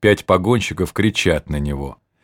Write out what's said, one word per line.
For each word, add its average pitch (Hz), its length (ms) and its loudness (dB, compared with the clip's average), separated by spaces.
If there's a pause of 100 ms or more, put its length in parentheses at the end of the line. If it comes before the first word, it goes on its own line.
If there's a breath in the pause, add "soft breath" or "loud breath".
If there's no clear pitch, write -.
Пять 104 240 4
погонщиков 95 720 0
кричат 92 560 0
на 73 100 -4
него. 69 380 -8 (260 soft breath)